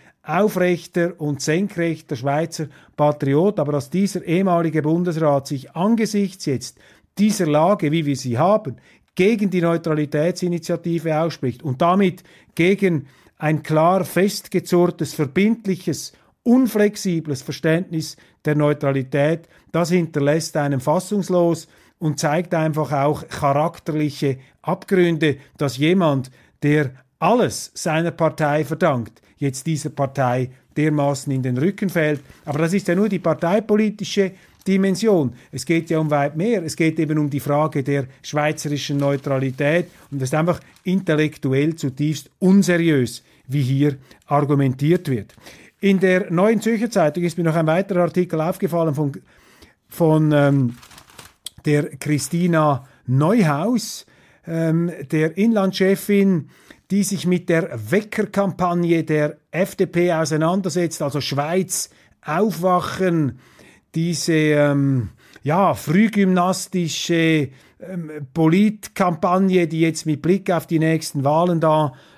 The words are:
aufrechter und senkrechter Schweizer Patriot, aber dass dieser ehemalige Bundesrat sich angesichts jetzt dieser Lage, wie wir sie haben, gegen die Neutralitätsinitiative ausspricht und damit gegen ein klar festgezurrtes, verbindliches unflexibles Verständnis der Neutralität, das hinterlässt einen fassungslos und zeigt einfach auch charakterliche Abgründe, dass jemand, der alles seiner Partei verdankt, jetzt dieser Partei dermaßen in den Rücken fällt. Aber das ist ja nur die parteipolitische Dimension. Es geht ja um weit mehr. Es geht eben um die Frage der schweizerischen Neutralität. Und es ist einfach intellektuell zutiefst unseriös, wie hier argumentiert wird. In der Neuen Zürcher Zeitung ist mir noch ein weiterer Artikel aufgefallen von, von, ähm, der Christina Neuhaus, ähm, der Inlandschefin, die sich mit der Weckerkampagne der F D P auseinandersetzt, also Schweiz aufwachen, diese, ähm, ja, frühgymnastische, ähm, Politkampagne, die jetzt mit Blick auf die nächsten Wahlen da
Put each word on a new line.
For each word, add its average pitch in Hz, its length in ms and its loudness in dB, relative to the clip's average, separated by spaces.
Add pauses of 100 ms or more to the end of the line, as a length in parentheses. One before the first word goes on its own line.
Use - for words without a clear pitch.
(220)
aufrechter 180 960 -2
und 147 220 -4
senkrechter 170 760 -4
Schweizer 147 520 -4 (280)
Patriot, 147 640 2
aber 143 120 -2
dass 135 180 -4
dieser 190 340 -2
ehemalige 170 560 0
Bundesrat 156 640 0
sich 139 300 -10
angesichts 202 680 0
jetzt 131 320 -6 (400)
dieser 208 280 2
Lage, 156 460 2
wie 160 140 0
wir 139 100 -2
sie 127 220 -4
haben, 185 380 0 (400)
gegen 202 340 2
die 180 100 0
Neutralitätsinitiative 165 1600 -2
ausspricht 156 420 -4
und 131 200 -4
damit 185 400 2 (320)
gegen 180 500 2 (320)
ein 156 260 -2
klar 170 440 2
festgezurrtes, 175 1080 0
verbindliches 185 1000 -2 (320)
unflexibles 208 960 2
Verständnis 160 760 -2 (280)
der 151 100 0
Neutralität, 147 920 0 (240)
das 165 180 0
hinterlässt 160 680 0
einen 143 240 0
fassungslos 175 880 0 (320)
und 151 220 -4
zeigt 160 340 -2
einfach 156 380 -2
auch 143 340 0
charakterliche 147 1120 -2 (240)
Abgründe, 170 760 0 (200)
dass 135 180 -2
jemand, 151 540 0 (320)
der 147 300 2 (260)
alles 185 560 0
seiner 165 380 -2
Partei 156 520 0
verdankt, 135 580 -2 (160)
jetzt 135 280 -4
dieser 156 240 -4
Partei 131 600 -2 (260)
dermaßen 147 560 0
in 131 100 -2
den 127 160 -2
Rücken 196 300 -2
fällt. 151 320 0 (240)
Aber 147 160 -4
das 165 140 0
ist 202 120 -2
ja 175 80 0
nur 208 140 2
die 185 100 -2
parteipolitische 208 1160 0 (360)
Dimension. 190 640 2 (180)
Es 131 140 -10
geht 165 260 0
ja 160 80 2
um 156 120 0
weit 147 260 0
mehr. 196 260 0
Es 156 140 -8
geht 160 220 0
eben 156 200 0
um 147 120 0
die 139 100 -4
Frage 147 420 0
der 143 240 -2 (160)
schweizerischen 147 760 -4
Neutralität. 139 880 -2 (240)
Und 143 80 -8
es 131 100 -4
ist 143 60 -4
einfach 160 260 0 (240)
intellektuell 156 880 0
zutiefst 151 640 -4
unseriös, 170 840 2 (240)
wie 139 140 0
hier 135 340 2 (300)
argumentiert 143 800 2
wird. 117 260 -6 (460)
In 196 200 4
der 185 300 2
Neuen 202 300 2
Zürcher 226 300 0
Zeitung 170 320 2
ist 170 160 -2
mir 175 60 0
noch 160 100 2
ein 165 120 2
weiterer 180 360 0
Artikel 170 380 0
aufgefallen 165 540 -2
von, 143 180 -2 (760)
von, 156 440 4
ähm, 139 440 4 (880)
der 147 320 0
Christina 151 920 0 (200)
Neuhaus, 160 1000 0 (400)
ähm, 165 440 0 (200)
der 160 260 0
Inlandschefin, 196 1120 2 (420)
die 202 120 0
sich 175 240 -4
mit 180 220 0
der 165 300 0 (120)
Weckerkampagne 180 1160 0
der 151 320 0 (140)
F 190 240 -2
D 185 120 0
P 175 260 0
auseinandersetzt, 160 880 0
also 143 180 -2
Schweiz 156 680 -4 (340)
aufwachen, 170 1160 0 (560)
diese, 165 380 -2
ähm, 143 760 2 (320)
ja, 160 320 2
frühgymnastische, 180 1700 0 (320)
ähm, 175 300 -10 (220)
Politkampagne, 185 1300 2
die 160 140 -4
jetzt 160 260 0
mit 151 160 -2
Blick 190 280 0
auf 165 160 0
die 165 120 0
nächsten 160 460 0
Wahlen 165 360 2
da 156 320 2 (260)